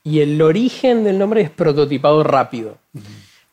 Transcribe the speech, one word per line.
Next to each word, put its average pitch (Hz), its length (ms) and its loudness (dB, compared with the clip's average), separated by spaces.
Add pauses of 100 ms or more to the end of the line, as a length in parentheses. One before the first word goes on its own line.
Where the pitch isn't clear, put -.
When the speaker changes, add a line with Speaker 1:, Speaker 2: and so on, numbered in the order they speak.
Speaker 1:
y 156 160 -2
el 147 220 0
origen 226 600 0
del 196 140 0
nombre 208 240 0
es 156 80 -2
prototipado 151 760 0
rápido. 120 540 -2 (160)
Speaker 2:
Ujú. 107 120 -16 (480)